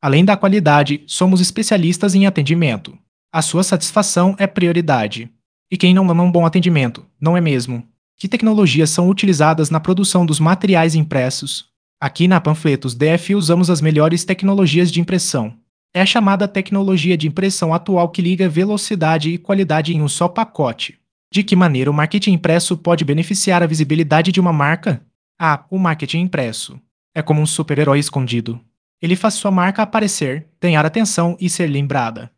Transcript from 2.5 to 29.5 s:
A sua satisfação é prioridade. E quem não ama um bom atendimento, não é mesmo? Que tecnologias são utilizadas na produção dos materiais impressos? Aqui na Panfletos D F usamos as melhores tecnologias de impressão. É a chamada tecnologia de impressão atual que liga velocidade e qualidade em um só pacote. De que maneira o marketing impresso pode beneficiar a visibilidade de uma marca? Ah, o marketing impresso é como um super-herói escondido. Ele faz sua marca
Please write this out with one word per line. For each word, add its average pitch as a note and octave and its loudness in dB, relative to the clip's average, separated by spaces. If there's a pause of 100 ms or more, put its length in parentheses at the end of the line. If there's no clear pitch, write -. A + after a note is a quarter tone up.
A D#3+ -2
sua E3 0
satisfação F#3+ 0
é G3 0
prioridade. D3+ -2 (420)
E F#3 -2
quem F3+ 4
não F#3 4
ama E3+ 2
um F3+ 4
bom E3+ 2
atendimento, D#3+ 0 (160)
não D#3+ 0
é F3+ 2
mesmo? B2+ -2 (320)
Que - -8
tecnologias G3 2
são F3 2
utilizadas D#3+ 2
na D#3+ 0
produção F#3 0
dos D#3 0
materiais E3+ 2
impressos? C#3 -2 (340)
Aqui D#3 -2
na F#3 4
Panfletos D3+ -2
D C3 0
F E3+ 0
usamos F3 2
as E3 0
melhores D#3+ 2
tecnologias F#3 0
de D3+ -2
impressão. E3 -4 (380)
É F3+ -2
a F#3+ 2
chamada G3 0
tecnologia F#3+ -2
de D#3 -4
impressão F3+ -2
atual E3+ 0
que E3+ -6
liga F3+ 0
velocidade E3 -2
e E3+ -6
qualidade E3+ -2
em D#3 0
um D3 0
só - -2
pacote. F3 -6 (320)
De G3 0
que G3 0
maneira C#3+ 2
o D3 0
marketing E3+ 0
impresso E3+ 0
pode F3 0
beneficiar F3 0
a E3 2
visibilidade D#3 0
de F#3 0
uma F3+ 2
marca? D3+ -2 (360)
Ah, D#3 -2
o F#3+ -2
marketing D#3+ -2
impresso C3+ -6 (360)
é D#3 -2
como D3+ 2
um D3+ 0
super-herói D3 0
escondido. A#2+ -4 (420)
Ele E3+ 0
faz G#3 -2
sua - -4
marca F#3+ 0